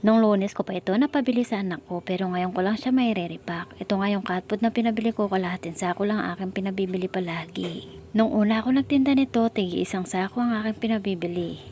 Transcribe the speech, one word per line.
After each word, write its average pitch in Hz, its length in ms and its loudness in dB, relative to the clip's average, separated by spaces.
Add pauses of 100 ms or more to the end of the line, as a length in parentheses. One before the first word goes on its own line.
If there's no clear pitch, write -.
Nung 226 160 6
Lunes 202 320 4
ko - 80 -8
pa 190 160 -4
ito 185 160 -2
napabili 254 480 2
sa 233 160 -2
anak 185 320 -4
ko, 175 160 -6
pero 185 240 -2
ngayon 180 240 -2
ko 185 80 -2
lang 208 160 0
siya 254 160 -2
may 240 240 2
re-repack. 170 640 -8
Ito 196 160 0
nga 196 160 0
yung 196 80 0
cat 180 240 -4
food 208 160 -2
na 226 80 4
pinabili 226 400 0
ko, 220 160 0
kalahating 185 480 -2
sako 180 320 -2
lang 208 160 0
aking 185 320 -6
pinabibili 190 560 -2
palagi. 170 800 -6 (240)
Nung 220 160 4
una 220 320 2
ako 254 160 2
nagtinda 277 400 4
nito, 233 320 2
tig 185 240 -2
isang 185 320 -2
sako 190 400 -2
ang 240 160 2
aking 220 160 -4
pinabibili. 180 800 -2 (140)